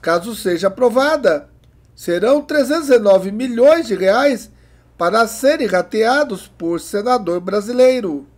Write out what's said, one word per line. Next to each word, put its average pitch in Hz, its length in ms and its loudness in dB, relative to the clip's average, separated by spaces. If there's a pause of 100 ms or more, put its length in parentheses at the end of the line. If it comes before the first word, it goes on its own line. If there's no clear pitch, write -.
Caso 175 340 -4
seja 180 320 -2
aprovada, 240 800 0 (460)
serão 214 460 0
trezentos 294 480 -4
e 247 80 6
nove 196 340 2
milhões 254 560 2
de 214 80 -2
reais 214 540 0 (480)
para 208 300 2
serem 269 400 0
rateados 220 800 -2
por 170 320 -6
senador 202 600 -2
brasileiro. 208 840 0 (120)